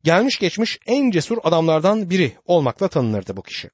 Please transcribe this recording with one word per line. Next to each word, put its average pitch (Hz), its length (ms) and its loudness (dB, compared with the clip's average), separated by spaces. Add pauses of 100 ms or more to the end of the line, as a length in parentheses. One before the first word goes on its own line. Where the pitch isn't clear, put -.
Gelmiş 190 360 2
geçmiş 208 460 -2
en 254 260 0
cesur 165 320 -2
adamlardan 170 680 2
biri 180 360 0
olmakla 170 420 0
tanınırdı 107 500 -2
bu 95 60 -14
kişi. - 300 -14